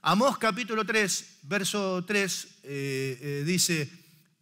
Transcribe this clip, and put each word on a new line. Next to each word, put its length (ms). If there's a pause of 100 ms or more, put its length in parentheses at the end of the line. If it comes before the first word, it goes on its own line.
Amós 360
capítulo 480
tres, 580
verso 600
tres, 580
eh, 580
eh, 240
dice, 460 (500)